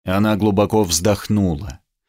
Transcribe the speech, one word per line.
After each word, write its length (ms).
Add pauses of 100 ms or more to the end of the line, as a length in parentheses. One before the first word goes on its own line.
Она 320
глубоко 460
вздохнула, 1000 (280)